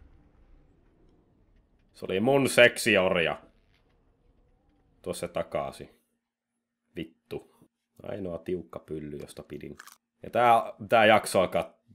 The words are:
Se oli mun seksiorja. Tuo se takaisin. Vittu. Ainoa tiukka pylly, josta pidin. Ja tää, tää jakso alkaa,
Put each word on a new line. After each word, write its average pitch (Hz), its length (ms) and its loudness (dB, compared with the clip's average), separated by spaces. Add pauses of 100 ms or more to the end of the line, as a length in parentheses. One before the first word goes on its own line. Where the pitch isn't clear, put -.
(1900)
Se - 100 -16
oli 92 160 -2
mun 131 280 2
seksiorja. 92 920 4 (1600)
Tuo 90 120 -8
se 85 140 -10
takaisin. 71 640 -8 (1040)
Vittu. - 580 -14 (480)
Ainoa 92 360 -10
tiukka - 400 -10
pylly, 76 380 -14
josta - 260 -18
pidin. 73 340 -16 (460)
Ja - 80 -16
tää, 117 420 2 (160)
tää 110 180 4
jakso 107 340 4
alkaa, 87 340 -2 (200)